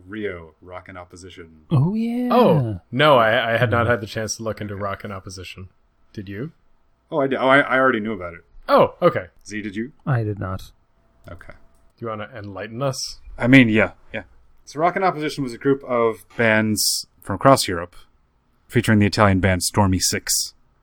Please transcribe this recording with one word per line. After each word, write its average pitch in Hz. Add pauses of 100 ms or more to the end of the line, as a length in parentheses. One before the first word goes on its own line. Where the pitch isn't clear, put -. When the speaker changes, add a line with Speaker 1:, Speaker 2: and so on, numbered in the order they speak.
Speaker 1:
"Rio, 92
Rock 90
in 92
Opposition." 87
Speaker 2:
Oh, 151
yeah. 233
Speaker 3:
Oh, 139 (100)
no, 139
I, 117
I 113
had 117
not 117
Speaker 2:
Yeah. 120
Speaker 3:
had 117
the 110
chance 110
to 117
look 107
into 104
Rock 98
in 104
Opposition. 95 (460)
Did 98
you? 113 (600)
Speaker 1:
Oh, 160
I 135
did. 131
Oh, 120
I, 135
I 127
already 127
knew 110
about 87
it. 85 (280)
Speaker 3:
Oh, 240
okay. 120 (200)
Speaker 1:
Z, 104
did 101
you? 120 (140)
Speaker 2:
I 120
did 104
not. 95 (600)
Speaker 1:
Okay. 92 (440)
Speaker 3:
Do -
you 117
wanna 107
enlighten 104
us? - (200)
Speaker 1:
I 120
mean, 127
yeah, 107 (220)
yeah. 107 (420)
So -
Rock 170
in 196
Opposition 151
was 120
a 117
group 139
of 117 (120)
bands 110 (140)
from -
across 139
Europe, 90 (720)
featuring 113
the 104
Italian 98
band 92
Stormy 95
Six, - (280)